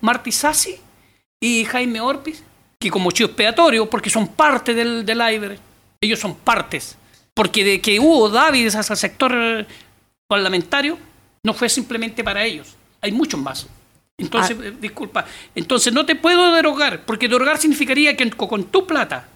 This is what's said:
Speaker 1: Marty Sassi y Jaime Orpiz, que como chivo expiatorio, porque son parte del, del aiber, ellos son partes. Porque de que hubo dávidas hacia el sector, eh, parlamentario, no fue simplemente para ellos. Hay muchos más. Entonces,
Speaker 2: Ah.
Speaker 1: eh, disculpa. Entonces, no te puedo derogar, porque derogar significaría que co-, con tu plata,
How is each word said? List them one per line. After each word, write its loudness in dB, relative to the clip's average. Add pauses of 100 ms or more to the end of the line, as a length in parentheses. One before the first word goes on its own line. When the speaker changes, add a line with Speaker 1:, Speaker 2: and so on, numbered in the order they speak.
Speaker 1:
Marty -2
Sassi -2 (680)
y 0
Jaime -4
Orpiz, -6 (380)
que -2
como 0
chivo 0
expiatorio, 2
porque -4
son 0
parte 2
del, -2
del -2
aiber, -2 (420)
ellos -2
son -6
partes. -2 (380)
Porque 0
de 2
que 2
hubo 6
dávidas 4
hacia -4
el -6
sector, 0
eh, -2 (640)
parlamentario, 0 (460)
no 0
fue -2
simplemente -6
para -2
ellos. -8 (240)
Hay -4
muchos -2
más. -10 (500)
Entonces, -2
Speaker 2:
Ah. -12
Speaker 1:
eh, -12
disculpa. -8 (300)
Entonces, -2
no 0
te 0
puedo 4
derogar, 0
porque -4
derogar 2
significaría 2
que 0
co-, -6
con -4
tu 0
plata, -4